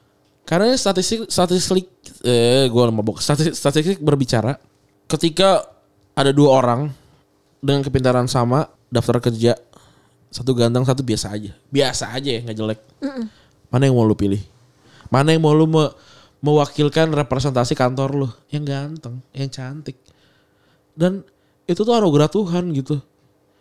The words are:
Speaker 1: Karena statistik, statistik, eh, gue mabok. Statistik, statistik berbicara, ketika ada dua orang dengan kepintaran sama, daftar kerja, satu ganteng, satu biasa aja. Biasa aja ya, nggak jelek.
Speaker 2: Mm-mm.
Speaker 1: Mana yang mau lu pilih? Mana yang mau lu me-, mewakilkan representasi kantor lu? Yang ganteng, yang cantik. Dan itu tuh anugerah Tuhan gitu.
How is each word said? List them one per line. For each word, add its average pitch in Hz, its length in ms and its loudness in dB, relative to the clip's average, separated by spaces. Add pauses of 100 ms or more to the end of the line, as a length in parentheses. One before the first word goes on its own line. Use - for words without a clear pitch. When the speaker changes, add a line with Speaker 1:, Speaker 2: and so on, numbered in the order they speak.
(480)
Speaker 1:
Karena 202 320 2
statistik, 202 480 -2
statistik, 185 640 0 (320)
eh, 123 480 2
gue 117 160 4
mabok. 110 320 -2
Statistik, 151 320 0
statistik 156 480 -2
berbicara, 127 560 0 (560)
ketika 170 560 2 (480)
ada 139 160 4
dua 143 240 6
orang 123 320 2 (720)
dengan 139 240 0
kepintaran 127 480 0
sama, 127 400 0 (160)
daftar 120 320 0
kerja, 113 400 0 (720)
satu 127 240 -4
ganteng, 120 320 2
satu 135 160 0
biasa 104 320 -4
aja. 107 160 -10 (160)
Biasa 127 480 -2
aja 139 160 -6
ya, 113 160 -4
nggak 110 80 -8
jelek. 110 240 -4 (240)
Speaker 2:
Mm-mm. 262 240 -8 (400)
Speaker 1:
Mana 131 240 2
yang 123 80 2
mau 113 80 4
lu 107 80 4
pilih? 101 240 -2 (720)
Mana 139 240 4
yang 165 80 2
mau 151 80 4
lu 156 160 4
me-, 156 240 2 (480)
mewakilkan 147 720 2
representasi 131 640 -2
kantor 131 400 0
lu? 139 120 -2 (200)
Yang 147 240 -6
ganteng, 139 440 -10 (200)
yang 135 160 -6
cantik. 135 480 -14 (960)
Dan 185 320 -2 (400)
itu 175 160 -2
tuh 226 80 0
anugerah 156 400 2
Tuhan 175 400 -2
gitu. 139 320 -4 (580)